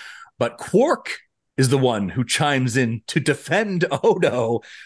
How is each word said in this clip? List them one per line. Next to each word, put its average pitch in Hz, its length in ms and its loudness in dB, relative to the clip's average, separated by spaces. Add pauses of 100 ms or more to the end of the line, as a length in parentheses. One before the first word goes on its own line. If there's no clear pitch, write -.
(360)
But - 220 -4
Quark - 580 0 (400)
is 131 120 2
the 139 100 2
one 113 300 2
who 120 160 -2
chimes 131 520 0
in 117 300 -2
to - 140 -2
defend 175 680 -2
<laughs> 139 140 -4
Odo, 123 600 2 (240)